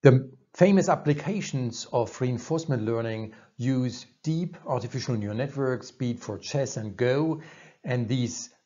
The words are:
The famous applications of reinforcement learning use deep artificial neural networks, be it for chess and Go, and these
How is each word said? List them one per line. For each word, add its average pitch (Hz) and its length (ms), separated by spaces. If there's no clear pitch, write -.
The 131 300
famous 190 380
applications 147 1000
of 117 300
reinforcement 131 640
learning 113 500
use 127 480
deep 160 440
artificial 120 500
neural 104 220
networks, 135 540
be 123 180
it 120 100
for 104 160
chess - 400
and 107 180
Go, 143 460
and 123 220
these 120 440